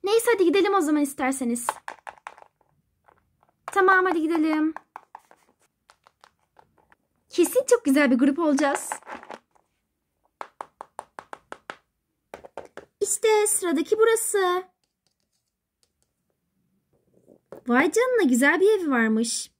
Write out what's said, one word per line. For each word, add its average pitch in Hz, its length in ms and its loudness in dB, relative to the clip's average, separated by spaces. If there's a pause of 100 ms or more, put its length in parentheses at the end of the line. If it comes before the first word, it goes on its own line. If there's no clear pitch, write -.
Neyse, 453 300 2
hadi 403 120 2
gidelim 392 280 2
o 392 80 2
zaman 302 200 2
isterseniz. 262 640 -4 (2000)
Tamam, 381 280 4
hadi 359 160 -2
gidelim. 311 520 -2 (2500)
Kesin 480 380 0
çok - 180 2
güzel 277 260 4
bir 262 60 2
grup 277 220 2
olacağız. 294 500 0 (4000)
İşte 427 460 0
sıradaki 339 500 -2
burası. 403 640 0 (3000)
Vay 269 240 2
canına, 480 320 0
güzel 277 360 2
bir 403 200 2
evi 320 120 -4
varmış. 226 680 -2